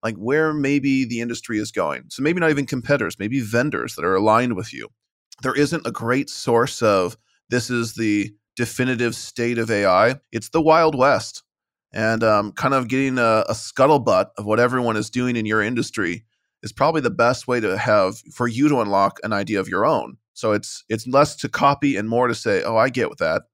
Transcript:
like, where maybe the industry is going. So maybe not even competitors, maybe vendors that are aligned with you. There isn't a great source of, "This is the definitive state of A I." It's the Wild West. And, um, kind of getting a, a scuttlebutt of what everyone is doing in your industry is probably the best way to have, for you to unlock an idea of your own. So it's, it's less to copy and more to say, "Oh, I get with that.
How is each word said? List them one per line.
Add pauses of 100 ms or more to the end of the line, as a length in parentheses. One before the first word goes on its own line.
like,
where
maybe
the
industry
is
going.
So
maybe
not
even
competitors,
maybe
vendors
that
are
aligned
with
you. (540)
There
isn't
a
great
source
of, (340)
"This
is
the (240)
definitive
state
of
A
I." (120)
It's
the
Wild
West. (480)
And,
um,
kind
of
getting
a,
a
scuttlebutt (100)
of
what
everyone
is
doing
in
your
industry (400)
is
probably
the
best
way
to
have, (160)
for
you
to
unlock
an
idea
of
your
own. (160)
So
it's,
it's
less
to
copy
and
more
to
say,
"Oh,
I
get
with
that.